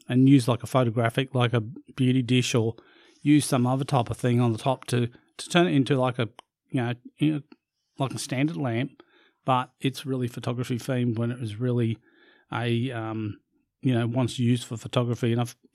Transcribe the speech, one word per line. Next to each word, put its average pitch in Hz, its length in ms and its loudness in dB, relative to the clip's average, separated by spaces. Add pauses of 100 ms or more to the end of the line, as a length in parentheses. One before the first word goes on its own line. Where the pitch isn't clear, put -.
and 127 200 6
use, 139 200 8
like, 117 140 0
a - 40 -6
photographic, 123 680 0
like 120 180 2
a 120 100 2 (320)
beauty 127 280 2
dish, 123 320 2
or 113 200 2 (480)
use 143 240 4
some 123 200 0
other 135 180 0
type 120 260 0
of 107 60 -6
thing 123 240 2
on 120 120 2
the 107 60 -4
top - 280 -2
to, 120 220 0 (280)
to - 120 -14
turn 180 180 4
it 160 80 0
into, 139 220 2
like, 127 220 0
a, 117 100 -2 (420)
you 131 120 -2
know, 120 120 -4 (240)
you 151 140 2
know, 147 80 -4 (580)
like 131 140 -4
a 127 60 -8
standard 147 380 -4
lamp, 127 460 -4 (420)
but 127 260 0 (100)
it's 135 240 -4
really 131 220 -2
photography 123 520 -6
themed 123 400 -2
when 120 120 -2
it 123 80 -8
was 107 220 -8
really 120 380 0 (540)
a, 117 380 -2
um, 110 480 -8 (440)
you 131 120 2
know, 117 120 0
once 120 320 -2
used 120 260 2
for 120 120 -10
photography. 120 560 -2
And 120 80 0
I've, 120 140 -6 (200)